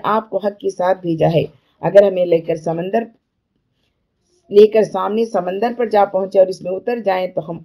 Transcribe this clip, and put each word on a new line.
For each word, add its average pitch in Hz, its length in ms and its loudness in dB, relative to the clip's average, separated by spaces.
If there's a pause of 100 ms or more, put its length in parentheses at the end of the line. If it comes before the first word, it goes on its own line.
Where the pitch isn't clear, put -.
آپ 220 260 -2
کو 190 80 -6
حق 202 200 -4
کے 190 120 -6
ساتھ 185 320 -2
بھیجا 160 320 -2
ہے، 147 100 0 (380)
اگر 185 220 4
ہمیں 185 220 0
لے 170 140 2
کر 165 160 -4
سمندر، 175 480 -4 (1500)
لے 208 180 8
کر 208 160 2
سامنے 190 420 -2
سمندر 196 520 -4
پر 240 80 -2
جا 208 200 4
پہنچے 196 340 -2
اور 190 80 6
اس 190 140 -10
میں 175 100 -8
اتر 240 340 -6
جائیں 185 220 -2
تو 175 220 -10
ہم 170 160 -10